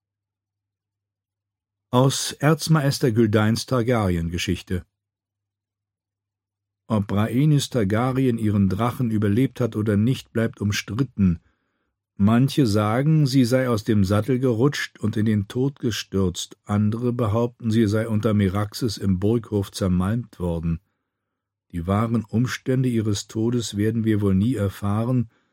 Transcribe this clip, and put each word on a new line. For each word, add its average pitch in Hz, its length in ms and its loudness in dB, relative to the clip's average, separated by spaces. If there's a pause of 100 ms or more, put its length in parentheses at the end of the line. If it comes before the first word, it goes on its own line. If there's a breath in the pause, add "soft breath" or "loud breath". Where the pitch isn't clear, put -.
(1900)
Aus 131 420 2
Erzmeister 151 800 2
Güldeins 110 520 2
Targaryen-Geschichte. 92 1200 -2 (2000)
Ob 104 180 0
Rhaenys 120 600 2
Targaryen 123 680 0
ihren 104 320 2
Drachen 117 420 -2
überlebt 110 500 0
hat 113 160 -2
oder 107 200 0
nicht, 113 360 0
bleibt 113 280 -2
umstritten. 101 800 -2 (760)
Manche 120 500 2
sagen, 120 600 2
sie 127 200 4
sei 127 240 0
aus 110 140 0
dem 104 200 2
Sattel 104 340 0
gerutscht 127 600 0
und 107 160 -4
in 107 80 0
den 107 240 0
Tod 135 300 -4
gestürzt, 98 840 -4
andere 110 500 0
behaupten, 120 560 -2
sie 110 160 4
sei 110 200 0
unter 107 280 0
Meraxes 104 640 -2
im 98 200 0
Burghof 104 540 -2
zermalmt 98 640 -2
worden. 85 420 -4 (880)
Die 85 160 -8
wahren 110 380 0
Umstände 127 680 -2
ihres 110 360 -2
Todes 113 520 -4
werden 110 260 0
wir 107 160 2
wohl 98 140 2
nie 101 200 2
erfahren, 110 760 -2 (220 soft breath)